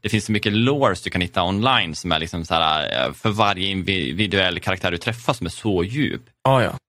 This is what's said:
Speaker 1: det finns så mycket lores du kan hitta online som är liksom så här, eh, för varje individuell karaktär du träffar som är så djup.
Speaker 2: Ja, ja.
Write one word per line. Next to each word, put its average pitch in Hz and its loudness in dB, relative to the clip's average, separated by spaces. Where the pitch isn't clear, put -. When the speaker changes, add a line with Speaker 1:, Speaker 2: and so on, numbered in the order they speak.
Speaker 1:
det 107 -4
finns 107 2
så 110 -2
mycket 104 0
lores 120 2
du 92 -6
kan 90 -2
hitta 90 0
online 98 2
som 85 -2
är 80 2
liksom 82 -4
så 87 -4
här, 78 0
eh, 71 -2
för - -2
varje 101 0
individuell 92 0
karaktär 92 -2
du 87 -2
träffar - -4
som 85 -4
är 92 -6
så 92 0
djup. 127 -2
Speaker 2:
Ja, 131 4
ja. 98 0